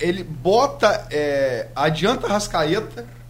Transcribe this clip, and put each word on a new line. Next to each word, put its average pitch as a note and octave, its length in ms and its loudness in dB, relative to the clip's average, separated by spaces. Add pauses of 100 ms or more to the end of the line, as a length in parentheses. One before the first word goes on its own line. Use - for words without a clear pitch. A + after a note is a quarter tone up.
é, E3+ 40 2
ele F3+ 160 -2
bota, G#3 840 2
é, C#3 640 0
adianta D#3+ 520 0
Rascaeta G3+ 800 -2 (240)